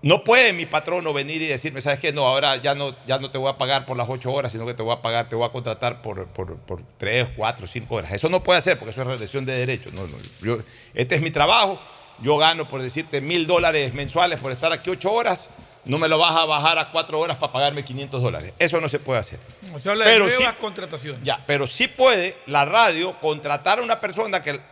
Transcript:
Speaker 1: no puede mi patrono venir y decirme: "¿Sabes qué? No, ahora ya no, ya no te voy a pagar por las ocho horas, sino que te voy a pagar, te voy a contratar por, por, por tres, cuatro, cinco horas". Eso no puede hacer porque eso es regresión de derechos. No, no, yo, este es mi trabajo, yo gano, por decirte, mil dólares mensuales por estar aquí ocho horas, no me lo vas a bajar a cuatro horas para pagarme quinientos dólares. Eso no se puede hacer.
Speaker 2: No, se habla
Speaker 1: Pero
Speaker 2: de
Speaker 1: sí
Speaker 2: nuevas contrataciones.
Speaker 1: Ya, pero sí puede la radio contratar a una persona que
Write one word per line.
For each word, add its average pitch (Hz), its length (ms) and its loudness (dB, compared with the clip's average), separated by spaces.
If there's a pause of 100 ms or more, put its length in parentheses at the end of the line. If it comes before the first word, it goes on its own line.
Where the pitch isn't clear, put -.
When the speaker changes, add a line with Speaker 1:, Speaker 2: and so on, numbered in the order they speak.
Speaker 1:
no 165 200 6
puede 240 300 8
mi 170 120 -4
patrono 160 480 -2
venir 147 280 -4
y 160 40 -4
decirme: 135 360 -4
"¿Sabes 139 180 -2
qué? 156 120 -2
No, 143 140 0
ahora 139 320 2
ya 139 160 0
no, 139 220 -4 (100)
ya 131 140 -2
no 135 100 -8
te 135 80 -6
voy 135 140 0
a 135 60 -6
pagar 131 280 0
por 220 120 -6
las 120 120 -4
ocho 127 240 -6
horas, 135 180 -2
sino 113 140 -8
que 120 80 -6
te 120 80 -8
voy 113 140 0
a 117 60 -16
pagar, 117 280 -2
te 117 60 -6
voy 117 100 0
a 117 60 -2
contratar 120 500 -6
por, 95 280 -10
por, 87 280 -10
por 90 240 -12 (160)
tres, 117 380 0
cuatro, 110 320 -4
cinco - 280 -8
horas". 87 160 -6
Eso 101 160 -2
no 180 140 2
puede 180 180 4
hacer 175 200 2
porque 110 120 -10
eso 131 100 -8
es 123 60 -4
regresión 127 380 -6
de 127 80 -4
derechos. 127 400 -4
No, 90 140 -10
no, 69 100 -12 (240)
yo, 113 160 -2 (380)
este 127 200 0
es 147 60 0
mi 165 80 -2
trabajo, 190 500 4 (400)
yo 143 180 2
gano, 160 300 4
por 131 140 -8
decirte, 139 400 -4
mil 165 240 0
dólares 156 480 2
mensuales 156 460 0
por 131 120 -6
estar 156 220 0
aquí 160 160 -6
ocho 185 240 -2
horas, 233 280 0 (440)
no 139 140 -2
me 160 80 2
lo 160 100 4
vas 165 180 4
a 165 100 4
bajar 156 340 2
a 156 100 -4
cuatro 160 300 -2
horas 165 180 -2
para 147 160 -4
pagarme 143 320 0
quinientos 139 380 -6
dólares. 87 340 -4
Eso 165 240 2
no 151 80 -4
se 143 80 -4
puede 131 220 -2
hacer. - 180 -10 (340)
Speaker 2:
No, 156 60 -14
se 135 140 -6
habla 214 140 2
Speaker 1:
Pero 226 200 8
Speaker 2:
de 240 60 2
Speaker 1:
sí 247 60 2
Speaker 2:
nuevas 247 200 2
contrataciones. 151 680 -10
Speaker 1:
Ya, 139 220 -2
pero 143 220 0
sí - 200 0
puede 202 480 4 (120)
la 143 180 4
radio 180 540 4
contratar 151 580 0
a 247 60 -4
una 226 180 0
persona 190 400 -2
que 143 180 -6 (120)